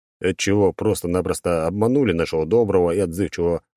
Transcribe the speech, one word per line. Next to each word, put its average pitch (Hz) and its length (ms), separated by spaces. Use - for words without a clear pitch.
отчего 95 540
просто-напросто 87 960
обманули 113 420
нашего 82 340
доброго 95 460
и 87 80
отзывчивого 85 640